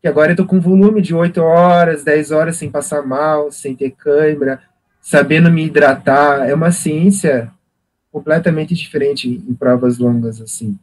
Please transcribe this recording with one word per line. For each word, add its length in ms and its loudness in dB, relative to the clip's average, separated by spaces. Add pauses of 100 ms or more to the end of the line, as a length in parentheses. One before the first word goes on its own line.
Que 80 -4
agora 240 2
eu 20 0
tô 100 0
com 140 0
volume 420 4
de 140 -2
oito 260 -2
horas, 640 2
dez 280 0
horas 260 -2
sem 120 -10
passar 340 -6
mal, 460 -2
sem 280 -12
ter 140 -6
cãibra, 680 -2 (400)
sabendo 500 2
me 160 2
hidratar. 840 2
É 40 0
uma 160 0
ciência 800 0 (640)
completamente 600 -2
diferente 560 -4
em 240 -8
provas 440 0
longas, 440 -2
assim. 420 -10